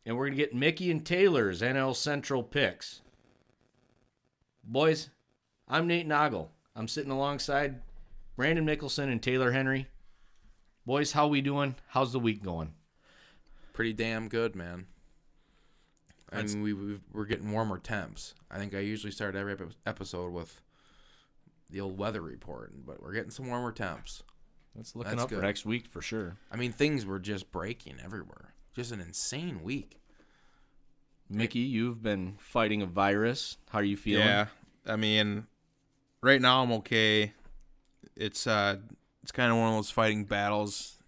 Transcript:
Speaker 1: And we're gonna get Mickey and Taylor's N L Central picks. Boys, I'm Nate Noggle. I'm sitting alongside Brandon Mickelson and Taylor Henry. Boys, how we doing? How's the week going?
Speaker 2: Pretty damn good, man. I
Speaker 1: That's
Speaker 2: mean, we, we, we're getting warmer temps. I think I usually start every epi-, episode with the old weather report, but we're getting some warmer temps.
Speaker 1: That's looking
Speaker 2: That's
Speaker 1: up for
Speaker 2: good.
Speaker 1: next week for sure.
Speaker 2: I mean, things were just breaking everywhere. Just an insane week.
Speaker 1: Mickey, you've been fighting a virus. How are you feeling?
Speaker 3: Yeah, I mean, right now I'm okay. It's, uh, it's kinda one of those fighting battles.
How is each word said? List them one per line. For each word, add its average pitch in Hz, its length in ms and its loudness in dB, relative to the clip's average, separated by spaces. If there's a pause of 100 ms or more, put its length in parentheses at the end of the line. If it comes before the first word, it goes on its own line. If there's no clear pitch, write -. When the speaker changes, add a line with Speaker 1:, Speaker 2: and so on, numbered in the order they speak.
Speaker 1:
And 117 100 -2
we're 135 120 0
gonna 139 100 -2
get 143 160 0
Mickey 165 380 2
and 160 120 0
Taylor's 135 600 4
N 127 120 2
L 131 200 2
Central 135 480 0
picks. - 580 -2 (1600)
Boys, 151 460 4 (580)
I'm 165 200 2
Nate 170 200 2
Noggle. 147 420 2 (260)
I'm 113 120 -4
sitting 139 220 -4
alongside 139 720 0 (540)
Brandon 160 280 2
Mickelson 147 480 0
and 113 120 0
Taylor 127 280 4
Henry. 135 360 0 (960)
Boys, 139 280 0
how 151 120 6
we 147 160 4
doing? 139 320 0 (140)
How's 131 260 2
the 131 60 0
week 107 240 2
going? 82 320 -6 (1000)
Speaker 2:
Pretty 113 200 -2
damn 113 360 -4
good, 113 260 0
man. 87 300 -10 (1500)
I - 100 -10
Speaker 1:
That's 104 120 -2
Speaker 2:
mean, 104 80 -2
we, 104 120 0
we, 101 260 -8 (120)
we're 104 140 -6
getting 104 260 -4
warmer 110 280 0
temps. 90 560 -8 (160)
I 98 80 -10
think 101 160 -8
I 98 60 -4
usually 104 300 -6
start 98 240 -6
every 101 180 -4
epi-, 95 200 -10 (140)
episode 90 440 -6
with 85 300 -12 (1120)
the 95 100 -8
old 95 160 -6
weather 104 240 -4
report, 64 520 -12 (120)
but - 160 -16
we're 90 120 -12
getting 113 180 -6
some 131 160 -10
warmer 123 240 -4
temps. 92 500 -8 (540)
Speaker 1:
That's 110 200 -16
looking 110 180 -8
Speaker 2:
That's 120 100 -2
Speaker 1:
up 123 60 -4
for 110 60 -6
Speaker 2:
good. 92 80 -2
Speaker 1:
next 98 220 -2
week 117 220 -4
for - 120 -14
sure. 98 380 -6 (140)
Speaker 2:
I 110 60 -8
mean, 120 140 -2
things 139 360 2
were 95 100 -2
just 98 340 -6
breaking 90 520 -8
everywhere. - 500 -14 (220)
Just 120 160 -6
an 104 80 -8
insane 117 640 -6
week. 127 360 -6 (1300)
Speaker 1:
Mickey, 110 300 -2
you've 117 440 -2
been 101 340 -2
fighting 107 440 2
a 98 40 -2
virus. 101 720 2 (120)
How 110 100 0
are 104 40 4
you 101 140 2
feeling? 107 300 4
Speaker 3:
Yeah, 104 200 4 (380)
I 110 100 -2
mean, 107 520 2 (760)
right 135 180 8
now 127 220 6
I'm 123 120 2
okay. 107 600 4 (840)
It's, - 300 -4
uh, 101 320 2 (460)
it's - 80 -12
kinda 120 240 4
one 113 140 4
of 110 60 2
those 107 140 -2
fighting 107 360 4
battles. 104 720 -2 (100)